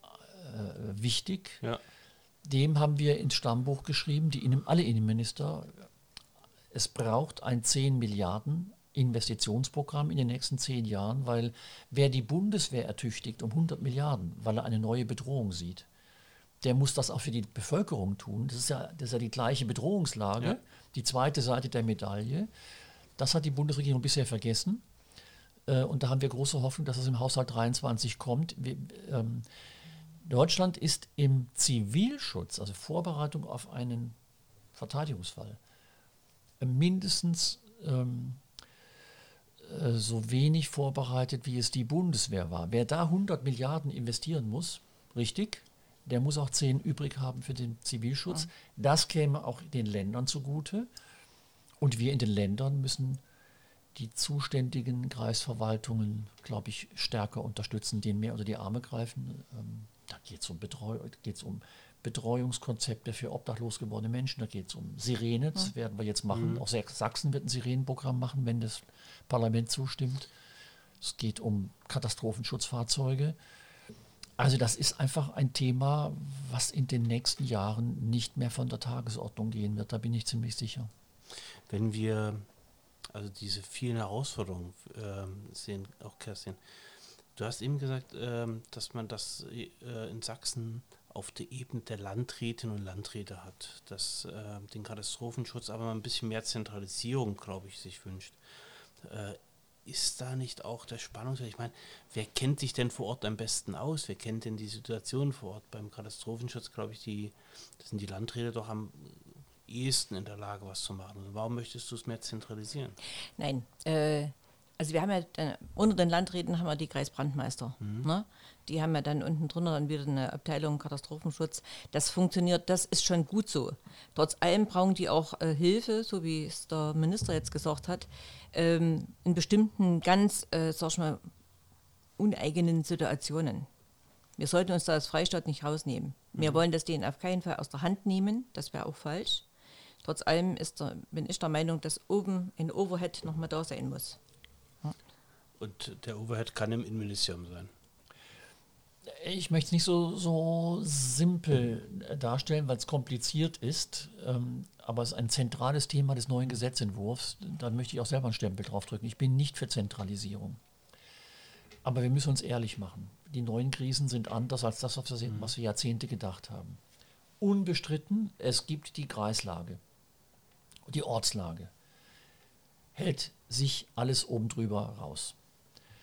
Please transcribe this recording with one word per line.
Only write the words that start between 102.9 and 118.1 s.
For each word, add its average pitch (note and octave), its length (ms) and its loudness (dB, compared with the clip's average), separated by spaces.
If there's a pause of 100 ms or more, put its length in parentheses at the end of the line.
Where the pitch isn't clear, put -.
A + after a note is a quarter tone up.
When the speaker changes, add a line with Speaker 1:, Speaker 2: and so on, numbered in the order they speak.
Speaker 2:
vor - 160 -6
Ort A#2 180 -4
am G#2+ 120 -2
besten A2 360 -4
aus? D3 340 -4
Wer G2 80 -6
kennt A2+ 300 -6
denn A2 100 -6
die G#2+ 120 -8
Situation A#2 640 -2
vor G2 220 -10
Ort? - 160 -16
Beim G#2+ 180 -10
Katastrophenschutz, A2+ 840 -10
glaub G#2+ 180 -6
ich, A2 120 -16
die, G#2 280 -6 (480)
das - 100 -20
sind G#2+ 100 -4
die G2+ 60 -6
Landräte A2+ 460 -4
doch A2 180 -6
am G#2+ 220 -6 (760)
ehesten B2 480 -2
in G2 100 -6
der G#2 120 -12
Lage, G2+ 300 -8
was F#2+ 140 -8
zu - 120 -6
machen. G2 280 -12
Also G2 120 -14
warum A2+ 220 -2
möchtest A#2 340 -10
du A#2+ 60 -8
es A#2 100 -10
mehr A2+ 160 -6
zentralisieren? A2 720 -8 (460)
Speaker 3:
Nein, C#3 280 -2 (200)
äh, D3+ 420 2 (520)
also D3+ 140 -2
wir D#3+ 80 4
haben G3+ 100 2
ja, F#3 100 2 (160)
äh, D3+ 200 -2 (180)
unter G#3 200 6
den F3 140 6
Landräten F3 480 2
haben E3+ 80 0
wir D3+ 100 0
die D3+ 120 -2
Kreisbrandmeister, C3+ 920 -2
Speaker 2:
Mhm. G#2+ 260 -4
Speaker 3:
ne? F3+ 200 2 (420)